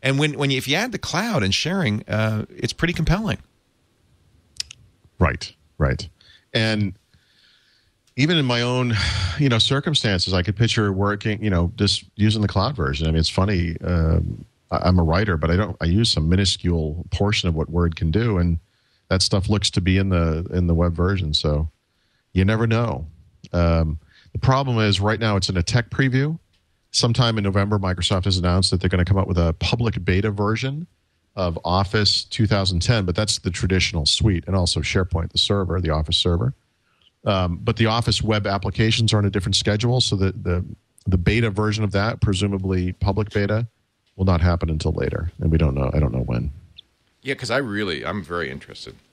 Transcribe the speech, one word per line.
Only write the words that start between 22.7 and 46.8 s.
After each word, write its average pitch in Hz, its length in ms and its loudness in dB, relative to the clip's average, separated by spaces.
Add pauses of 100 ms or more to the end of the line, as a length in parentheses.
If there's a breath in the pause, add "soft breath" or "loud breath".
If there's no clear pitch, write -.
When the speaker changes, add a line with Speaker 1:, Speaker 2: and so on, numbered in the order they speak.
Speaker 2:
Um, 82 480 2 (320 soft breath)
the - 80 -6
problem 131 400 2
is 104 200 2
right 104 200 0
now 110 180 2
it's 90 120 -2
in 95 80 -2
a 82 60 0
tech - 260 0
preview. 139 480 0 (540)
Sometime 117 480 2
in 101 40 -2
November, 101 360 2
Microsoft 92 460 0
has 98 120 2
announced 90 320 2
that 90 100 0
they're 92 100 0
gonna 90 160 2
come 98 120 2
up 90 100 0
with 85 120 0
a 82 140 2
public 113 520 -2
beta 98 240 0
version 110 560 -2 (500)
of 87 300 -2
Office 98 600 0
two - 200 0
thousand 98 360 0
ten, 110 240 2
but 87 100 -2
that's 107 240 -2
the - 100 -4
traditional 87 560 0
suite, 87 400 2
and 95 100 -2
also 87 260 0
SharePoint, 87 500 -2
the - 80 -2
server, 92 420 0
the 82 80 -2
Office 78 280 0
server. 87 360 0 (720 soft breath)
Um, 90 380 0
but 113 140 0
the 113 100 4
Office 113 340 0
web 107 240 0
applications 107 680 0
are 107 40 4
on 101 80 2
a 98 60 2
different 98 240 -2
schedule, 120 460 0
so - 140 0
the, 95 180 0
the, 90 300 -2 (440)
the 92 100 2
beta 107 320 2
version 107 340 0
of 101 100 -2
that, 98 280 0
presumably 95 720 0
public 98 380 -2
beta, 107 340 0 (500)
will 95 100 0
not 87 160 4
happen 85 280 2
until 78 220 -2
later, - 480 -4
and 80 120 2
we 80 60 4
don't 76 160 4
know. 67 200 -2
I 73 60 2
don't 69 140 2
know 64 80 -2
when. 60 300 -4 (720)